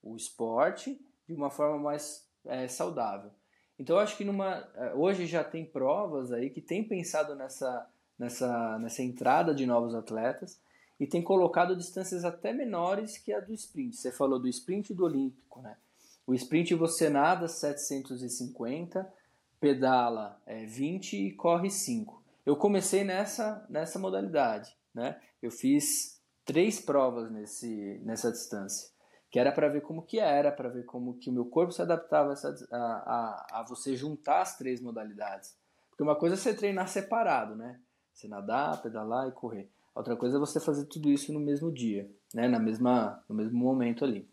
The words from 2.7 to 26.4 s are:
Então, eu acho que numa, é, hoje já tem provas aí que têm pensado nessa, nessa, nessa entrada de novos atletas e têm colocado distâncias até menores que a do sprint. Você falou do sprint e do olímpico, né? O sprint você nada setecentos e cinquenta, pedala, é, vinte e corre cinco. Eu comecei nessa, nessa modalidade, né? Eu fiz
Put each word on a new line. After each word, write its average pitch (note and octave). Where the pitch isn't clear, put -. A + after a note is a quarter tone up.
Então, C#3+
eu G3+
acho G#3
que G#3
numa, G3
é, A#2+
hoje F3+
já D#3+
tem E3
provas C#3
aí B2
que D#3+
têm G3
pensado E3
nessa, C3
nessa, A#2+
nessa A2+
entrada C3+
de C#3
novos A#2
atletas A2+
e C#3+
têm E3+
colocado F3+
distâncias F3+
até F3+
menores G#3+
que -
a G#3
do G3
sprint. C3+
Você B2+
falou C3+
do B2+
sprint F#3
e G#3
do F#3
olímpico, C3+
né? G#2+
O B2+
sprint D#3
você D#3+
nada E3
setecentos C#3
e B2
cinquenta, C#3+
pedala, B2
é, A2+
vinte C#3+
e G3
corre F3
cinco. A#2
Eu C#3+
comecei G3
nessa, G#3
nessa E3
modalidade, F3
né? B2
Eu A#2
fiz -